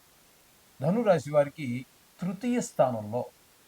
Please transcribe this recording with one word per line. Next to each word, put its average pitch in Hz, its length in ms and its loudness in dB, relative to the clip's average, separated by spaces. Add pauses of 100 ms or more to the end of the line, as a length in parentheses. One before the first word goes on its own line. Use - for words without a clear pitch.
(800)
ధనురాశి 175 500 2
వారికి 139 540 0 (360)
తృతీయ 233 400 -2
స్థానంలో 117 640 -2 (420)